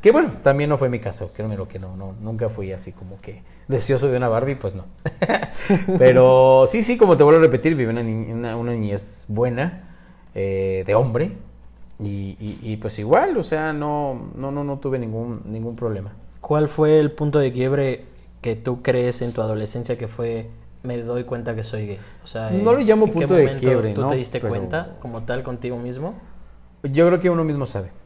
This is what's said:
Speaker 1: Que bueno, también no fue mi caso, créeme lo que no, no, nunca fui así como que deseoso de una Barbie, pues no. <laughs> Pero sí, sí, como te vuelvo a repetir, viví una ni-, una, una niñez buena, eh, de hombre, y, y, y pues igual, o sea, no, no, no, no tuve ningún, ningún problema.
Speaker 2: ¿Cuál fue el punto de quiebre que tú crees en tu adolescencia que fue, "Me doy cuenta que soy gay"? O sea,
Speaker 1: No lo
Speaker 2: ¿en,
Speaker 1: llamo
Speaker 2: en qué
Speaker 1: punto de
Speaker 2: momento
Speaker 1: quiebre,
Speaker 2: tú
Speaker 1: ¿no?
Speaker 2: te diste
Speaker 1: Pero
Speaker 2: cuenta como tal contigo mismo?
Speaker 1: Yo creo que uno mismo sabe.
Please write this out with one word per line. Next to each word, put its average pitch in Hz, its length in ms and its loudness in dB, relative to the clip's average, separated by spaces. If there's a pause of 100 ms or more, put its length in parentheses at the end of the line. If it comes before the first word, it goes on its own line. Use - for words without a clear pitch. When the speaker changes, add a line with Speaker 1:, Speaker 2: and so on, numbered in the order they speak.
Speaker 1:
Que 208 100 8
bueno, 302 200 4 (100)
también 143 280 2
no 147 60 2
fue 131 120 0
mi 120 100 -2
caso, 110 340 -8
créeme 107 240 -6
lo 95 120 -8
que - 100 -14
no, 92 180 -12
no, 95 240 -12
nunca 110 280 -4
fui 98 240 -8
así 95 200 -12
como 95 280 -18
que 101 220 -16 (260)
deseoso 131 400 2
de 127 80 0
una 123 120 0
Barbie, 127 280 0
pues 98 180 -8
no. 95 100 -12 (360)
<laughs> 190 800 0
Pero 131 680 8
sí, 220 160 2
sí, 233 140 2
como 190 200 6
te 143 80 6
vuelvo 156 140 8
a 160 40 8
repetir, 156 320 4
viví 123 160 0
una 117 120 -2
ni-, 113 300 -4
una, 117 240 -6
una 120 160 -4
niñez 104 560 -4
buena, 123 560 -2 (500)
eh, 95 520 -2
de 101 80 0
hombre, 123 380 0 (680)
y, 101 380 -8
y, 104 240 -10
y 110 140 -6
pues 107 240 -6
igual, 233 380 2
o 180 40 -2
sea, 156 300 -4
no, 147 640 -6
no, 135 160 -8
no, 143 100 -6
no 143 160 -6
tuve 131 220 -4
ningún, 113 460 -8
ningún 110 280 -8
problema. 104 400 -6 (260)
Speaker 2:
¿Cuál 151 280 0
fue 156 320 4
el 147 100 2
punto 147 300 0
de 131 120 0
quiebre 131 520 -2 (360)
que 117 140 -4
tú 123 280 -6
crees 123 400 0
en 120 100 -6
tu 120 100 -6
adolescencia 110 560 -6
que 117 80 -8
fue, 113 420 -6 (360)
"Me 123 140 -6
doy 120 260 -6
cuenta 120 320 -8
que 110 80 -6
soy 110 240 -8
gay"? 101 100 -10 (240)
O - 60 -20
sea, 113 220 -6
Speaker 1:
No 208 220 2
lo 262 80 4
Speaker 2:
¿en, 240 60 0
Speaker 1:
llamo 220 200 6
Speaker 2:
en - 40 0
qué - 40 -8
Speaker 1:
punto 160 200 2
de 170 80 8
Speaker 2:
momento 135 180 2
Speaker 1:
quiebre, 120 340 2
Speaker 2:
tú 101 80 -2
Speaker 1:
¿no? 131 60 0
Speaker 2:
te 135 60 0
diste 127 240 -6
Speaker 1:
Pero 113 140 -4
Speaker 2:
cuenta 117 480 -6
como 117 240 -12
tal 123 180 -6
contigo 123 340 -8
mismo? 123 380 -10 (680)
Speaker 1:
Yo 147 240 4
creo 180 100 4
que 180 120 2
uno 165 120 2
mismo 147 240 -2
sabe. 95 240 -6 (160)